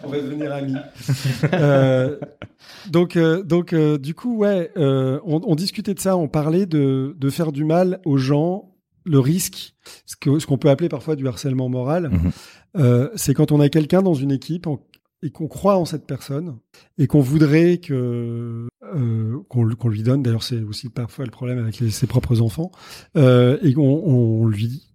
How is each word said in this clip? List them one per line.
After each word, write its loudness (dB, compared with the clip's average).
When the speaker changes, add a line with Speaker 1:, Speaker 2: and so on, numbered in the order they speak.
Speaker 1:
On -12
va -4
devenir -6
amis. -6
Euh, 4
donc, 2
euh, 2
donc, -2
euh, 2
du -8
coup, -6
ouais, 0
euh, 0
on, 0
on 2
discutait -6
de -8
ça, 0
on 0
parlait 0
de, 0
de -2
faire -4
du -4
mal 2
aux 2
gens, -2
le 4
risque, -2
ce -16
que, 0
ce -8
qu'on 0
peut 4
appeler 2
parfois -6
du -4
harcèlement -4
moral, -2
Speaker 2:
Mhm. 0
Speaker 1:
euh, 4
c'est -2
quand 2
on 4
a 6
quelqu'un 2
dans 2
une -2
équipe -4
en, -6
et -6
qu'on -10
croit 0
en 0
cette -10
personne -10
et 2
qu'on 4
voudrait 4
que, -6
euh, -2
qu'on, 0
qu'on -4
lui -4
donne, 0
d'ailleurs -2
c'est -6
aussi -10
parfois -8
le -10
problème -6
avec -6
les, 0
ses -2
propres 0
enfants, -2
euh, 6
et 4
qu'on, 2
on 2
lui -4